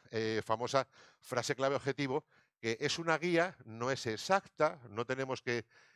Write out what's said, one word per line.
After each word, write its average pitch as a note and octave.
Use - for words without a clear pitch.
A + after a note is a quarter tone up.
eh, A2
famosa A#2+
frase B2
clave C3+
objetivo, C#3
que A2+
es C#3+
una E3
guía, E3+
no A2+
es B2+
exacta, D3+
no A2
tenemos C3
que, A#2+